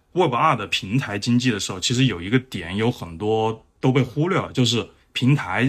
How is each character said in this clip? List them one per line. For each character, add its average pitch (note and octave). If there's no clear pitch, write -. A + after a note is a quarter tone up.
Web E3
二 C#3+
的 G#2
平 G2+
台 G#2
经 A#2+
济 A#2+
的 G2+
时 -
候， F#2+
其 A#2+
实 C3
有 F#2
一 F#2
个 B2+
点 F#2
有 A2+
很 E2+
多 A2
都 C3+
被 C3
忽 D3+
略 F3+
了， F#2
就 B2+
是 A2
平 C3+
台 G2